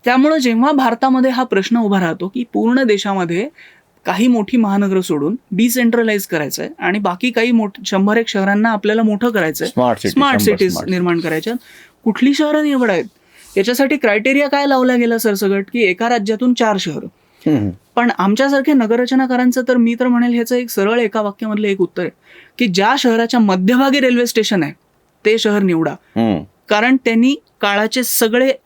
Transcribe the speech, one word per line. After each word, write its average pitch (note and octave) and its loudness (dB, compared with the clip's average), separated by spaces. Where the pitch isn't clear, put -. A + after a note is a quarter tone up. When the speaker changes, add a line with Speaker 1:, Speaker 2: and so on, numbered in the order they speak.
Speaker 1:
त्यामुळं C4+ 2
जेव्हा B3 2
भारतामध्ये C4 0
हा B3+ -2
प्रश्न A#3 0
उभा G3+ 0
राहतो F3 -4
की A#3+ -6
पूर्ण A#3 0
देशामध्ये G3 -2
काही F#3 0
मोठी A#3+ 0
महानगरं G3 0
सोडून D#3+ -2
डिसेंट्रलाइज A3+ 0
करायचं D#3 -4
आहे - -10
आणि F3+ -2
बाकी G3 -2
काही A#3 0
मोठ-, A3 -2
शंभर G3+ 0
एक A#3 -2
शहरांना G3+ 0
आपल्याला G#3+ -2
मोठं A3 0
करायचं E3 -2
आहे, - -6
Speaker 2:
स्मार्ट B2 0
सिटी, G2 -4
Speaker 1:
स्मार्ट C4+ 2
Speaker 2:
शंभर G3+ 2
Speaker 1:
सिटीज G3 2
Speaker 2:
स्मार्ट - -6
Speaker 1:
निर्माण F3 0
करायच्या, D#3+ -4
कुठली B3+ 2
शहरं D4+ 0
निवडायत? B3 0
याच्यासाठी B3 0
क्रायटेरिया C4 0
काय C#4+ 0
लावला B3+ 2
गेला A#3 0
सरसकट G3 -2
की A#3+ -2
एका G#3 0
राज्यातून A#3+ 0
चार A3 0
शहरं. D3+ -8
Speaker 2:
हम्म. G#2+ 0
Speaker 1:
पण A#3+ 0
आमच्यासारख्या C4+ 0
नगररचनाकारांचं B3 2
तर B3+ 2
मी A#3 2
तर B3 0
म्हणेल A#3+ 2
ह्याचं A#3 -2
एक B3 -4
सरळ G#3+ 0
एका A3 -2
वाक्यामधलं G#3+ -4
एक G3 -2
उत्तर F3+ -4
आहे E3+ -6
की A#3+ 0
ज्या G3 2
शहराच्या A#3 0
मध्यभागी A#3 2
रेल्वे B3 2
स्टेशन G#3+ 0
आहे D3 -10
ते G#3+ 4
शहर G#3 0
निवडा. D#3+ 0
Speaker 2:
हम्म. A2 -2
Speaker 1:
कारण A#3 2
त्यांनी A#3 2
काळाचे G#3+ -2
सगळे B3 0